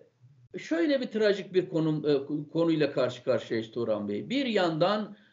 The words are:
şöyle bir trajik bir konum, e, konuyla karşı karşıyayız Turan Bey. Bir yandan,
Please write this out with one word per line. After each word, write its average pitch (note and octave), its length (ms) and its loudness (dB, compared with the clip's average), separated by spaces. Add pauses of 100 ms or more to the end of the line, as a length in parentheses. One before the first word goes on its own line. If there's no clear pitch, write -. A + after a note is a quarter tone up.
(580)
şöyle D4+ 420 0
bir A#3+ 60 -4
trajik G3 480 0
bir E3+ 140 2
konum, D#3 400 0
e, D3 440 0
konuyla D#3+ 400 2
karşı B2 320 -2
karşıyayız A2+ 460 -2
Turan G#2+ 380 -2
Bey. G#2 220 -6
Bir C4+ 160 0
yandan, F#3+ 720 0 (160)